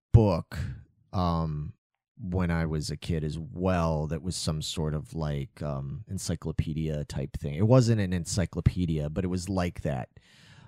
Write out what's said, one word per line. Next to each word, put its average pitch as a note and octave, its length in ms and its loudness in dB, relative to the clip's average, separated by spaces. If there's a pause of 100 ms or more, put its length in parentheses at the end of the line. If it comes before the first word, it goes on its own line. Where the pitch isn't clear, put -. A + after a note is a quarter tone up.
(120)
book, G2 460 6 (560)
um, E2 600 0 (460)
when F#2 300 -2
I E2 160 0
was D#2 240 -2
a D2+ 80 -6
kid D#2+ 260 -2
as D#2 140 -4
well E2 720 0
that D2+ 160 -4
was F2 120 -4
some D#2 280 -2
sort D#2 320 -2
of, D2 180 -6
like, D2 480 -4
um, C#2 480 -6
encyclopedia D#2 960 -2
type - 320 -6
thing. D2 160 -6
It F#2 140 2
wasn't A#2 340 6
an F#2 100 0
encyclopedia, E2 960 2
but F#2 140 -2
it F#2 40 0
was F2+ 220 -2
like F2+ 320 -2
that. C2+ 280 -4 (580)